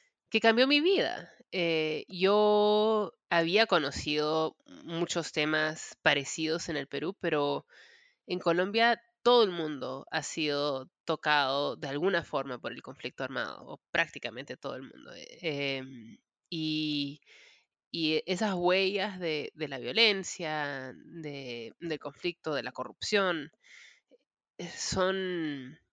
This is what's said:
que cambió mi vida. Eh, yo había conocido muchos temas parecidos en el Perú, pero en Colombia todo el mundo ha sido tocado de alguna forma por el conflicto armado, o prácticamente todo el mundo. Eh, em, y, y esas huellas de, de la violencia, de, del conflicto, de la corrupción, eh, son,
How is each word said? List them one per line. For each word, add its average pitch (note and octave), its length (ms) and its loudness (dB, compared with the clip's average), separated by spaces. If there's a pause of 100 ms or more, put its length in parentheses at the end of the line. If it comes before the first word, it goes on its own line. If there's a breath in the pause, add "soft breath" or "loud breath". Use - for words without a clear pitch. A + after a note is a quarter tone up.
(300)
que A3 100 2
cambió A3+ 260 6
mi D4 140 4
vida. D4+ 500 2 (220)
Eh, D#3+ 560 0
yo G#3 1040 4 (180)
había F3 360 4
conocido D3+ 920 0 (280)
muchos E3+ 480 -4
temas D#3 720 -2
parecidos D#3 640 0
en D#3+ 80 -4
el C#3 120 -6
Perú, D3+ 320 -4
pero C#3+ 460 0 (600 soft breath)
en F3+ 140 -4
Colombia G#3 600 2 (220)
todo A#3+ 220 6
el G3 60 2
mundo C#3+ 600 -6
ha D3+ 120 -2
sido C#3+ 680 -2 (140)
tocado C#3+ 720 0
de D#3 120 -8
alguna E3+ 360 0
forma C3+ 340 -4
por A#2 140 -8
el B2 100 -12
conflicto C3 420 -10
armado, B2+ 400 -6
o C3+ 160 -14 (120)
prácticamente C3+ 640 -6
todo C3 200 -8
el C3 60 -12
mundo. - 320 -18
Eh, - 280 -18
em, C3+ 760 -6 (320)
y, D3+ 720 -2 (680 soft breath)
y D#3+ 360 0
esas F#3+ 280 0
huellas F#3 680 2
de, D#3 340 -4
de D3+ 140 -6
la C#3 100 -8
violencia, D3+ 1160 0
de, C3+ 840 -10
del D#3+ 180 -4
conflicto, D#3+ 560 -6
de B2+ 80 -2
la B2 100 -8
corrupción, D#3+ 800 0 (1080 soft breath)
eh, F3 180 -10
son, F3 1040 -2 (140)